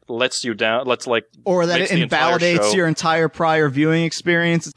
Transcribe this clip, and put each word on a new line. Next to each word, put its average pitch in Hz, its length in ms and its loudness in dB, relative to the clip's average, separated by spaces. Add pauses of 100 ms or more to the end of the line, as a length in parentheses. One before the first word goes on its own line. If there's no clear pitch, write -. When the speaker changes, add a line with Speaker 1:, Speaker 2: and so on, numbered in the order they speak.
Speaker 1:
lets 127 380 -2
you 117 80 -2
down, 113 340 0
lets, 123 200 -2
like, 113 180 0 (180)
Speaker 2:
Or 180 220 0
that 170 140 0
Speaker 1:
makes 277 120 -2
Speaker 2:
it 190 40 0
Speaker 1:
the 165 80 2
entire 165 320 0
Speaker 2:
invalidates 170 360 2
Speaker 1:
show 202 60 0
Speaker 2:
your 170 100 2
entire 160 400 0
prior 160 400 0
viewing 156 380 0
experience? 170 720 0